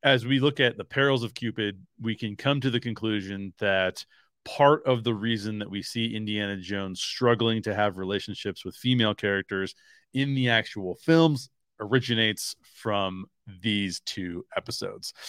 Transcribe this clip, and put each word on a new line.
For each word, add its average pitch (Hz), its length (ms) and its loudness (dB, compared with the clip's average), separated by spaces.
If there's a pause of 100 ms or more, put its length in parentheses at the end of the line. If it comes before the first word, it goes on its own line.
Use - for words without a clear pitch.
as 131 240 4
we 131 140 4
look 143 200 2
at 123 160 4
the - 80 -8
Perils 139 380 2
of 113 100 -6
Cupid, 104 480 -4 (180)
we 110 160 -2
can 104 220 -8
come 143 240 0
to 131 100 0
the 120 100 0
conclusion 101 800 -4
that 95 460 0 (400)
part 147 400 4
of 123 200 2
the 117 100 0
reason 107 460 -2
that 101 100 -8
we 98 100 -6
see 113 340 -4
Indiana 104 440 -4
Jones 95 420 -6
struggling 117 640 2
to 107 120 -2
have 104 220 0
relationships 95 680 -6
with 92 140 -10
female 120 380 2
characters 95 600 -2 (380)
in 139 220 0
the 127 160 2
actual 104 460 -2
films 165 520 4 (320)
originates 113 840 0
from 98 640 -4 (340)
these 101 400 -2
two 90 460 -8 (100)
episodes. - 560 -8 (160)